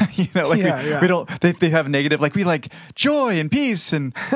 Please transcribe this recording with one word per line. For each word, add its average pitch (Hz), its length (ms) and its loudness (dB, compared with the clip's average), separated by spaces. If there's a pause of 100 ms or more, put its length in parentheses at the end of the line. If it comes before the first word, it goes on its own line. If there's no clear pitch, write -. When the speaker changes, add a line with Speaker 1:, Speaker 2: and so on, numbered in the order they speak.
Speaker 1:
<laughs> - 140 0
you 185 200 0
know, 160 160 0
like, 165 100 2
Speaker 2:
Yeah, 160 240 0
Speaker 1:
we, 151 60 -4
Speaker 2:
yeah. 147 100 0
Speaker 1:
we 175 60 4
don't, 180 200 0 (140)
they, 175 120 4
they 165 180 2
have 156 180 2
negative, 143 320 0
like, 151 140 0
we 196 100 2
like 165 240 0 (260)
joy 269 460 0
and 151 100 -2
peace 233 440 0
and, 143 180 -2 (240)